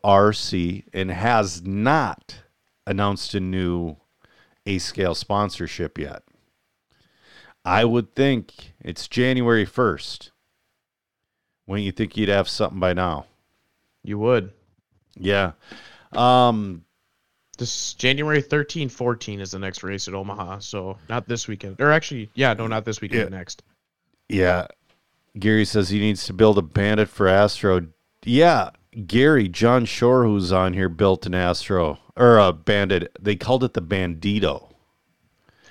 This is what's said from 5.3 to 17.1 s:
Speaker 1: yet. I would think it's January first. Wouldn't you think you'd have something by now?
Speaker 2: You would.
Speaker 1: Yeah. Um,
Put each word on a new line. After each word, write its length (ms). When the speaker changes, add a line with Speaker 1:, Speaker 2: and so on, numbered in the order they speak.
Speaker 1:
yet. 240
I 200
would 300
think 640
it's 280
January 560
first. 640
Wouldn't 200
you 60
think 240
you'd 120
have 200
something 300
by 140
now? 340
Speaker 2:
You 160
would. 340
Speaker 1:
Yeah. 360
Um, 720